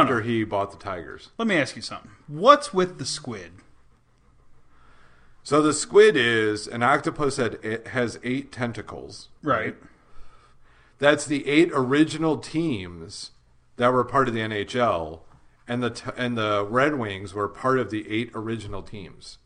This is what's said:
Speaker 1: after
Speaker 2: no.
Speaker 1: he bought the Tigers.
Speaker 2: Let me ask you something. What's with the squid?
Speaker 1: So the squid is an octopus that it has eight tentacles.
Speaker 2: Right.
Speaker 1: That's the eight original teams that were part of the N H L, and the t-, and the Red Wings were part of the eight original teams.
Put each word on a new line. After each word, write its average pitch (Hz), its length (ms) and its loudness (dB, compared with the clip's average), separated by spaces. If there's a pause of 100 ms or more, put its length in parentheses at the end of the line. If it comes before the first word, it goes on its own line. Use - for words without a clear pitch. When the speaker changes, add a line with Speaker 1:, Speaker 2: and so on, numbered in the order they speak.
Speaker 1:
after 127 160 4
Speaker 2:
no. 107 40 0
Speaker 1:
he 113 220 0
bought 98 280 -2
the - 60 -18
Tigers. 85 640 -12
Speaker 2:
Let 226 80 -2
me 202 80 2
ask - 200 0
you 117 60 -14
something. - 300 -14 (160)
What's 220 460 6
with 180 260 0
the 131 60 -10
squid? 95 460 -10 (1900)
Speaker 1:
So 147 180 2
the 151 120 4
squid 202 440 6
is 110 500 2
an 117 160 -6
octopus 143 520 2
that 110 280 -2
it 110 260 -6
has 120 340 -4
eight 123 280 -6
tentacles. 107 800 -10 (140)
Speaker 2:
Right. 120 320 -2 (1200)
Speaker 1:
That's 147 280 4
the 139 220 -4
eight 156 260 4
original 147 640 2
teams 95 920 -8 (460)
that 123 160 4
were 127 100 4
part 127 240 2
of 117 60 -2
the 113 80 -2
N 110 100 -4
H 101 240 -4
L, 85 480 0 (440)
and 123 160 -4
the 120 80 -2
t-, 117 260 -12
and 120 200 -2
the 104 300 0
Red 135 280 2
Wings 101 380 -6
were 101 140 0
part 131 320 0
of 104 120 -4
the 107 180 -6
eight 117 240 -4
original 107 480 -8
teams. 80 640 -16